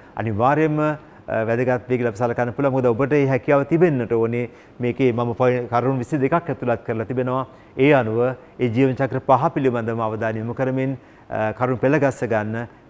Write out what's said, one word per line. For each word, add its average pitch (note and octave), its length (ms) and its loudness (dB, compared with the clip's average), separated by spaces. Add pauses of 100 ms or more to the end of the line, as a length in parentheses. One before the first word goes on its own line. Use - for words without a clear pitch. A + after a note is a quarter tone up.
(160)
අනිවාර්යයෙන්ම, C#3 640 0
අ, D3+ 160 0 (500)
වැදගත් A#2+ 440 0
වෙයි B2 80 2
කියලා A#2 120 0
අපි G#2 80 -6
සලකන්න A#2+ 340 -2
පුළුවන්. C#3 220 0
මොකද C3 120 0
ඔබට B2 260 0
මේ D3 140 4
හැකියාව C3+ 400 2
තිබෙන්නට D3+ 460 2
ඕනේ. A#2 380 0 (300)
මේකේ A#2+ 320 2
මම A#2+ 240 -2
පොයි-, B2 320 0
කරුණු A#2+ 300 0
විසි B2+ 200 -4
දෙකක් C3+ 160 0
ඇතුළත් B2 500 -2
කරලා A2+ 220 -4
තිබෙනවා. B2+ 400 -4 (320)
ඒ C#3 160 6
අනුව A2+ 260 2 (400)
ඒ B2+ 80 2
ජීවන B2+ 280 2
චක්‍ර C3 240 -2
පහ C#3 300 2
පිළිබඳවම A#2 520 -2
අවධානය A2 380 -4
යොමු A#2 140 -6
කරමින්, C3 440 -2 (320)
අ, G#2+ 240 -2
කරුණු B2+ 240 -2
පෙළගස්ස C3+ 460 0
ගන්න, A2 440 -2 (220)